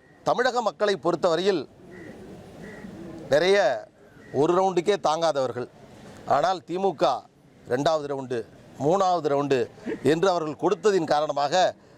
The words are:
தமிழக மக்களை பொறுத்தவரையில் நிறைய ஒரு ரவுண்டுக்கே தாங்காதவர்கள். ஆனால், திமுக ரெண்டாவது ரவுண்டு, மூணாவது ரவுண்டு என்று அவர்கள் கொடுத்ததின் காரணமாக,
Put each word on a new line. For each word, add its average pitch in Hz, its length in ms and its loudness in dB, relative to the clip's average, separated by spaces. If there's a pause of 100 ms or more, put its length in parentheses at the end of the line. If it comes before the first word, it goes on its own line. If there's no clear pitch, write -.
(220)
தமிழக 240 400 0
மக்களை 208 340 0
பொறுத்தவரையில் 170 720 0 (1600)
நிறைய 151 580 2 (460)
ஒரு 151 260 2
ரவுண்டுக்கே 190 380 2 (140)
தாங்காதவர்கள். 139 580 -2 (580)
ஆனால், 156 400 0
திமுக 165 580 0 (440)
ரெண்டாவது 143 420 0
ரவுண்டு, 127 340 -6 (400)
மூணாவது 175 480 2
ரவுண்டு 139 360 2 (340)
என்று 165 300 4
அவர்கள் 156 300 -4
கொடுத்ததின் 180 500 2
காரணமாக, 147 600 2 (240)